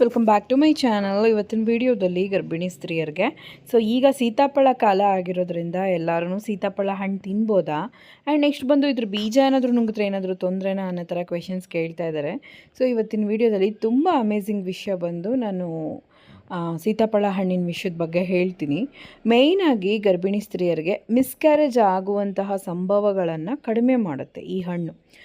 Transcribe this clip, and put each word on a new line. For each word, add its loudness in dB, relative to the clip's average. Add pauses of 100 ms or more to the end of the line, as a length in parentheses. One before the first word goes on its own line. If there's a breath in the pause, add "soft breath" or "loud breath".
welcome 4
back 2
to 4
my 6
channel. 2
ಇವತ್ತಿನ 0
ವಿಡಿಯೋದಲ್ಲಿ 0
ಗರ್ಭಿಣಿ -2
ಸ್ತ್ರೀಯರಿಗೆ, -6 (140)
so 4
ಈಗ 2
ಸೀತಾಫಲ 2
ಕಾಲ 4
ಆಗಿರೋದ್ರಿಂದ -2
ಎಲ್ಲರೂ -2
ಸೀತಾಫಲ -4
ಹಣ್ಣು -6
ತಿನ್ಬೋದಾ? -2 (340 loud breath)
And 2
ನೆಕ್ಸ್ಟ್ 0
ಬಂದು 4
ಇದ್ರ 0
ಬೀಜ -2
ಏನಾದ್ರೂ 2
ನುಂಗಿದ್ರೆ 0
ಏನಾದ್ರೂ -4
ತೊಂದ್ರೆನಾ -4
ಅನ್ನೋ -6
ಥರ -6
ಕ್ವೆಶನ್ಸ್ -8
ಕೇಳ್ತಾ -4
ಇದ್ದಾರೆ. -4 (440 loud breath)
So 2
ಇವತ್ತಿನ -2
ವಿಡಿಯೋದಲ್ಲಿ 2
ತುಂಬ 0
ಅಮೇಜಿಂಗ್ -2
ವಿಷಯ -6
ಬಂದು -4
ನಾನು, -6 (480 soft breath)
ಆ, -4
ಸೀತಾಫಲ 0
ಹಣ್ಣಿನ 0
ವಿಷಯದ -6
ಬಗ್ಗೆ -2
ಹೇಳ್ತೀನಿ. -2 (380 loud breath)
ಮೇಯ್ನಾಗಿ 4
ಗರ್ಭಿಣಿ 0
ಸ್ತ್ರೀಯರಿಗೆ -2
ಮಿಸ್‌ಕ್ಯಾರೇಜ್ 2
ಆಗುವಂತಹ 0
ಸಂಭವಗಳನ್ನ -2
ಕಡಿಮೆ 0
ಮಾಡುತ್ತೆ -4
ಈ -6
ಹಣ್ಣು. -6 (320 soft breath)